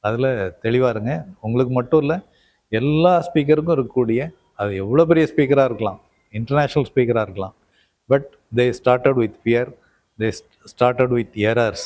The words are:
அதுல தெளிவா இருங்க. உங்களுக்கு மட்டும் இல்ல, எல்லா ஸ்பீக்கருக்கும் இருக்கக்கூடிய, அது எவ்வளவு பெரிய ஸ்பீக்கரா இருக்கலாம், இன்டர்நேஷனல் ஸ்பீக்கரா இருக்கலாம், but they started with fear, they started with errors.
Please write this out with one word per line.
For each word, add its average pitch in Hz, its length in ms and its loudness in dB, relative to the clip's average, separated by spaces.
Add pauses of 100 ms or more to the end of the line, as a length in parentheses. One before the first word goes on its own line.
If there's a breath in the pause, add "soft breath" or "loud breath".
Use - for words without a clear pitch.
அதுல 110 520 -2 (100)
தெளிவா 123 260 2
இருங்க. 117 380 -4 (140)
உங்களுக்கு 123 320 -2
மட்டும் 127 280 2
இல்ல, 151 200 -4 (480)
எல்லா 156 640 2
ஸ்பீக்கருக்கும் 151 560 0
இருக்கக்கூடிய, 123 440 -2 (240)
அது 104 200 -4
எவ்வளவு 120 340 2
பெரிய 160 280 2
ஸ்பீக்கரா 139 280 4
இருக்கலாம், 110 360 -4 (300)
இன்டர்நேஷனல் 135 640 -2
ஸ்பீக்கரா 117 260 2
இருக்கலாம், 95 340 -8 (540)
but 139 140 2 (340)
they 123 180 2 (100)
started 127 300 2
with 113 180 0 (120)
fear, 120 300 -2 (440)
they 110 140 -4 (460)
started 123 300 2
with 120 260 -2
errors. 110 520 0